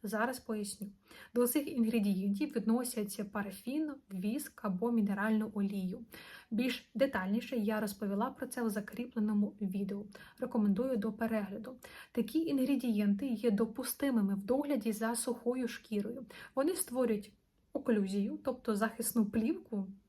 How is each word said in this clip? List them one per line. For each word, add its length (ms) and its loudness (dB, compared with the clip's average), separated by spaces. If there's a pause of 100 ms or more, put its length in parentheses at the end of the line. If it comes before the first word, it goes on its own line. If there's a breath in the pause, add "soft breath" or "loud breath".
Зараз 360 -2
поясню. 480 -6 (460 loud breath)
До 140 4
цих 200 0
інгредієнтів 880 2
відносяться 720 0
парафін, 680 -4 (200)
віск 540 -4
або 260 0
мінеральну 640 2
олію. 520 -2 (460 loud breath)
Більш 440 -2
детальніше 640 0
я 220 2
розповіла 500 0
про 180 -8
це 160 -4
в 60 2
закріпленому 920 0
відео. 420 -2 (360 loud breath)
Рекомендую 580 2
до 160 0
перегляду. 600 -4 (360 loud breath)
Такі 280 2
інгредієнти 880 2
є 240 2
допустимими 840 2
в 100 -4
догляді 480 2
за 220 0
сухою 520 -2
шкірою. 580 -6 (300 loud breath)
Вони 200 2
створюють 560 0 (420)
оклюзію, 680 0
тобто 320 0
захисну 500 2
плівку 640 -2 (220)